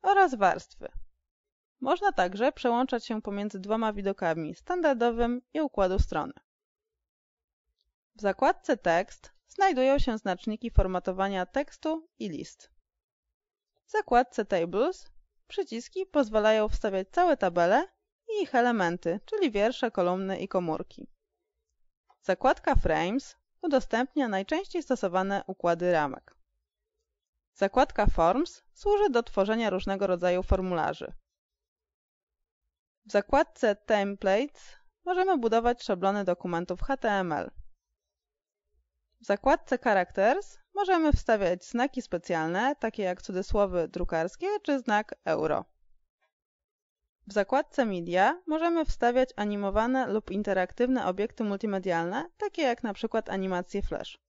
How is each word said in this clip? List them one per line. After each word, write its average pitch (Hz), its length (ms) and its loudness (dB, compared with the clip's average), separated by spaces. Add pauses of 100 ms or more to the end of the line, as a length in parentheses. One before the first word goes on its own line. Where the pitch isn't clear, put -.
Oraz 381 320 4
warstwy. - 540 0 (920)
Można 349 320 0
także 202 400 0
przełączać 240 540 -2
się 214 160 -6
pomiędzy 202 380 -6
dwoma 214 320 -2
widokami, 180 640 -4
standardowym 240 880 0 (120)
i 311 60 -2
układu 196 380 0
strony. - 340 -2 (1800)
W - 40 -20
zakładce 247 560 0
Tekst - 560 -2 (160)
znajdują 277 500 2
się 226 200 2
znaczniki 214 520 -6
formatowania 185 760 0
tekstu 311 600 -6 (100)
i 220 100 -8
list. - 420 -12 (1160)
W - 40 -20
zakładce 254 540 0
Tables 196 680 -2 (360)
przyciski 370 600 -8
pozwalają 214 640 2
wstawiać 190 400 -2
całe 349 280 4
tabele 180 520 2 (400)
i 427 140 -2
ich - 120 -4
elementy, 202 680 0
czyli 392 260 -2
wiersze, 214 400 0
kolumny 190 480 -2
i 196 100 -8
komórki. - 600 -6 (1120)
Zakładka 254 520 0
Frames 175 640 2 (260)
udostępnia 269 680 0
najczęściej 311 540 -4
stosowane 196 640 -2
układy 175 460 0
ramek. 147 440 -2 (1160)
Zakładka 208 520 0
Forms 208 560 2 (100)
służy 415 380 2
do 233 120 2
tworzenia 220 480 0
różnego 196 360 -2
rodzaju 180 360 2
formularzy. 185 680 -2 (1900)
W - 60 -12
zakładce 226 640 2
Templates 202 1000 -2 (280)
możemy 370 340 2
budować 233 440 0
szablony 196 420 0
dokumentów 175 560 -4
H 269 160 -2
T 233 140 -2
M 190 220 0
L. 107 180 -4 (1700)
W 226 40 -20
zakładce 294 540 0
Characters 214 800 0 (160)
możemy 359 380 4
wstawiać 196 520 2
znaki - 380 -4
specjalne, 175 720 -2
takie - 260 -6
jak 180 200 -4
cudzysłowy 185 680 0
drukarskie 180 720 -4
czy 277 180 -2
znak 214 340 -2 (100)
euro. 156 400 -2 (1600)
W 202 60 -18
zakładce 233 540 0
Media 190 600 0
możemy 330 380 0
wstawiać 254 520 2
animowane 208 720 -2
lub 208 240 -4
interaktywne 202 760 -2
obiekty 196 380 -4
multimedialne, 196 920 -2
takie 392 260 -4
jak 240 200 0
na 214 120 -4
przykład - 360 -4
animacje 190 520 -4
Flash. - 360 -6 (100)